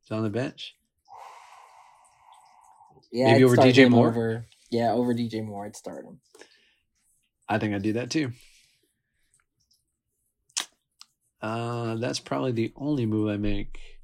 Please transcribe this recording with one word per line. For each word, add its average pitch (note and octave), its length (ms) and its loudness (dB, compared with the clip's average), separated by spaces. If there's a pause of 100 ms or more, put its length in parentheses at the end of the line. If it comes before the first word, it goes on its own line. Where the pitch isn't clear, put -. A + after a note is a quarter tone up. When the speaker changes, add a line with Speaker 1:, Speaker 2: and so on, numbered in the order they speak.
Speaker 1:
He's - 100 -18
on A2 120 -6
the A2 80 -4
bench. - 460 -10 (2250)
Speaker 2:
Yeah, A#2+ 140 0
Speaker 1:
Maybe A#2 140 6
Speaker 2:
I'd - 40 8
Speaker 1:
over B2 120 6
Speaker 2:
start C3+ 100 8
Speaker 1:
D C3 60 8
J C3+ 100 8
Speaker 2:
him B2 100 8
Speaker 1:
Moore? A#2 160 6
Speaker 2:
over, A2+ 380 -4 (240)
yeah, A#2 220 -2
over B2 200 -2
D A#2 160 -4
J A2 140 -8
Moore, G#2 240 -12
I'd A2 100 -18
start - 300 -16
him. - 140 -20 (1300)
Speaker 1:
I G#2+ 80 -2
think G#2+ 160 -4
I'd G2 80 -6
do G#2+ 120 -4
that B2 160 -8
too. C#3+ 220 -6 (3000)
Uh, A#2 540 -6
that's B2 240 -6
probably C3+ 320 -6
the A2+ 240 -4
only C#3+ 300 -4
move G#2+ 220 -2
I G#2 80 -4
make. G#2 420 -4 (260)